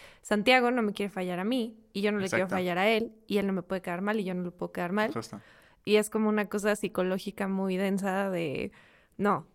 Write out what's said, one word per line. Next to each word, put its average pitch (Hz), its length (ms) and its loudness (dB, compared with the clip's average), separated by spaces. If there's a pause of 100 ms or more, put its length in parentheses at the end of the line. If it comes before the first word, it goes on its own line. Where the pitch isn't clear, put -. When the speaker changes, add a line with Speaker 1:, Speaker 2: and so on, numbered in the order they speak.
(200)
Speaker 1:
Santiago 240 500 4
no 247 120 2
me 208 100 0
quiere 202 180 -4
fallar 180 300 -4
a 185 40 -2
mí, 233 300 -2 (200)
y 196 80 -2
yo 208 100 2
no 208 60 0
le 196 100 -2
quiero 185 160 2
Speaker 2:
Exacto. 185 120 -2
Speaker 1:
fallar 180 220 0
a 202 120 4
él, 226 220 0 (140)
y 202 120 2
él 196 80 0
no 190 80 0
me 180 80 -2
puede 185 180 -4
quedar 180 220 -4
mal, 214 180 0
y 190 40 -2
yo 185 100 -4
no 180 80 -2
le 180 80 -4
puedo 175 220 -8
quedar 175 200 -4
mal. 214 200 0
Speaker 2:
Justo. - 280 -8 (460)
Speaker 1:
Y 208 100 4
es 214 140 4
como 220 180 2
una 208 220 2
cosa 208 260 0
psicológica 185 720 -2
muy 190 300 -2
densa 196 520 0
de, 170 420 -4 (440)
"No, 190 380 0